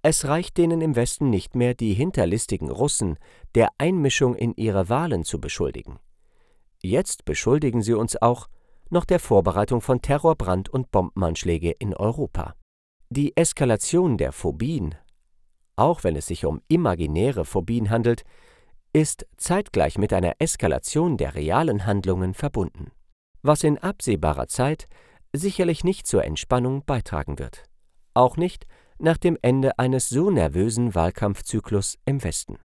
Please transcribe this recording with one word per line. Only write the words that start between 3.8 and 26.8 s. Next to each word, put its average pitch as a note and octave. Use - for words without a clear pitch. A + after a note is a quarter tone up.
in A#2
ihre G2
Wahlen B2
zu D#2
beschuldigen. -
Jetzt G#2
beschuldigen A#2+
sie A#2
uns A2
auch A#2+
noch E3+
der F3
Vorbereitung G2+
von B2+
Terror, D3+
Brand- F#2
und B2+
Bombenanschläge E2+
in G2+
Europa. A2+
Die C#3
Eskalation D3
der C#2
Phobien, F2
auch D3+
wenn E2
es D2
sich -
um D#2
imaginäre F#2
Phobien G#2+
handelt, A#2
ist -
zeitgleich F3
mit -
einer F2+
Eskalation D3+
der D2
realen G2+
Handlungen F#2
verbunden, F#2+
was D3
in D3+
absehbarer D#2+
Zeit C#3+
sicherlich E3+
nicht F3+
zur -
Entspannung B2+